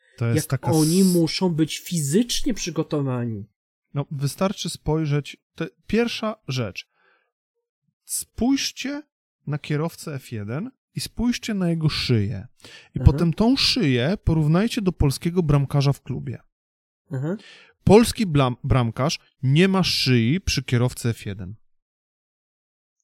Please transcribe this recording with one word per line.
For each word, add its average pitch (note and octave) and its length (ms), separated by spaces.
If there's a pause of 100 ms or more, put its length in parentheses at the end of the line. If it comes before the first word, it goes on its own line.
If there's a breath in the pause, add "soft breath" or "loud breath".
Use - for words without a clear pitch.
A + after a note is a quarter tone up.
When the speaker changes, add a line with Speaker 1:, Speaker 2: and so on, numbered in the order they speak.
(160 soft breath)
Speaker 1:
To A#2 100
jest A#2 100
Speaker 2:
Jak D3+ 100
Speaker 1:
taka - 260
Speaker 2:
oni D#3+ 280
Speaker 1:
s- G3 140
Speaker 2:
muszą E3+ 400
być D3+ 240
fizycznie F3+ 760
przygotowani. B2+ 920 (480)
Speaker 1:
No, C#3+ 160
wystarczy E3 600
spojrzeć, D3+ 680 (180)
te-, D#3+ 140 (180)
pierwsza A3+ 480 (140)
rzecz. B2+ 400 (1160)
Spójrzcie - 1000 (440)
na C#3+ 120
kierowcę D3+ 560
F - 180
jeden A#2+ 380 (240)
i - 60
spójrzcie - 540
na F3+ 160
jego D#3+ 180
szyję. G2+ 580 (480 loud breath)
I - 60
Speaker 2:
Aha. B2+ 120
Speaker 1:
potem D#3+ 200
tą B3 240
szyję D3 680
porównajcie D#3+ 580
do F#3 100
polskiego E3+ 500
bramkarza C#3+ 500
w - 100
klubie. C3 360 (720)
Speaker 2:
Aha. D3 260 (480 loud breath)
Speaker 1:
Polski A3 420
blam-, C#3 380
bramkarz B2+ 540 (240 soft breath)
nie D3 260
ma F#3+ 140
szyi B2+ 580
przy - 220
kierowcy B2 460
F - 180
jeden. G2 280 (1500)